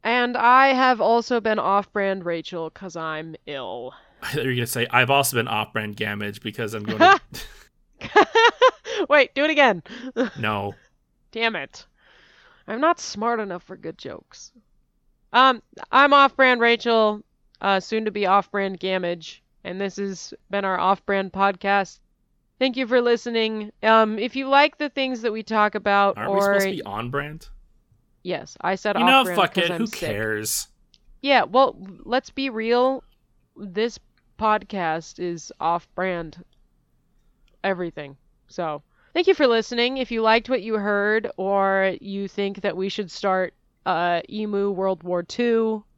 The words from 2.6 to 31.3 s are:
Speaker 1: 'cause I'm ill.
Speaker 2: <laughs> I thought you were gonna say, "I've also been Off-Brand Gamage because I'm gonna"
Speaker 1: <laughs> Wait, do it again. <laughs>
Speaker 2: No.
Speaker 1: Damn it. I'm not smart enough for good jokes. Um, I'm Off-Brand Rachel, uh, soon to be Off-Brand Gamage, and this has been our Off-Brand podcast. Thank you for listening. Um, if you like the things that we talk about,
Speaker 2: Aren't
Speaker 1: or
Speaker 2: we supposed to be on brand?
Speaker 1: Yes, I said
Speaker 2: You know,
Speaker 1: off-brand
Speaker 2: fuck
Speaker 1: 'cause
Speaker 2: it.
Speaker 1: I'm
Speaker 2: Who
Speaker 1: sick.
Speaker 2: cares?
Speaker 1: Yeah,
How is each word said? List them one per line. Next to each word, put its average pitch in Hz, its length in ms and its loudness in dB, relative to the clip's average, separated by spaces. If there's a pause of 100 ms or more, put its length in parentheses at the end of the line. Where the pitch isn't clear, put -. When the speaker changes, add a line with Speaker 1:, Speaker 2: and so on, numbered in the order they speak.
Speaker 1:
'cause 180 260 -14
I'm 160 400 -8 (100)
ill. 123 480 -10 (140)
Speaker 2:
<laughs> - 140 -20
I - 100 -10
thought 143 100 -4
you 131 60 -2
were 123 80 0
gonna 120 100 -2
say, 117 240 -4
"I've 123 200 2
also 139 260 2
been 113 100 0
Off-Brand 107 500 -6
Gamage 104 460 -6
because 110 320 -6
I'm 104 80 -8
gonna" 320 380 2 (800)
Speaker 1:
<laughs> - 1080 2
Wait, 285 260 4
do 277 100 2
it 311 60 2
again. 254 320 4 (320)
<laughs> 233 240 -4
Speaker 2:
No. 104 360 -2 (580)
Speaker 1:
Damn 226 240 -2
it. - 300 -12 (800)
I'm 220 140 -8
not 330 200 0
smart 226 400 -4
enough 180 240 -10
for 185 120 -18
good 160 220 -14
jokes. - 540 -18 (800)
Um, 254 300 4 (280)
I'm 277 240 6
Off-Brand 262 460 4
Rachel, 233 600 2 (380)
uh, 196 200 2
soon 220 240 -4
to 214 60 -2
be 202 160 -2
Off-Brand 190 540 0
Gamage, 175 600 -4 (240)
and 185 160 -10
this 196 160 -6
has 196 360 -8 (180)
been 202 140 -4
our 190 140 -2
Off-Brand 190 540 0
podcast. 196 680 0 (640)
Thank 254 160 0
you 262 100 -2
for 240 160 2
listening. 226 680 -2 (100)
Um, 220 360 4
if 233 180 -4
you 269 120 -6
like 285 300 4
the 294 100 -4
things 262 340 -4
that 233 100 -2
we 220 100 -8
talk 214 320 0
about, 202 420 2
Speaker 2:
Aren't 151 140 -4
Speaker 1:
or 196 60 0
Speaker 2:
we 196 40 2
supposed 202 260 2
to 196 40 -2
be 185 140 -8
on 107 260 -8
brand? 147 380 -8 (720)
Speaker 1:
Yes, - 380 -10
I 185 160 -2
said 208 200 -4
Speaker 2:
You - 80 2
know, 262 160 6
Speaker 1:
off-brand 185 160 -2
Speaker 2:
fuck 185 180 2
Speaker 1:
'cause 175 100 0
Speaker 2:
it. 175 80 -2
Speaker 1:
I'm 175 80 -6
Speaker 2:
Who 233 80 -2
Speaker 1:
sick. - 100 -12 (100)
Speaker 2:
cares? 107 600 -4 (520)
Speaker 1:
Yeah, 269 240 4